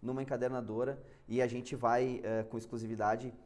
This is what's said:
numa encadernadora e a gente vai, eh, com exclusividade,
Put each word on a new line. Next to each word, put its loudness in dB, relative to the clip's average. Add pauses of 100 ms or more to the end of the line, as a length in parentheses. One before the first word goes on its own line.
numa -2
encadernadora -2 (260)
e 4
a 6
gente -4
vai, 4
eh, 0
com -6
exclusividade, -2 (120)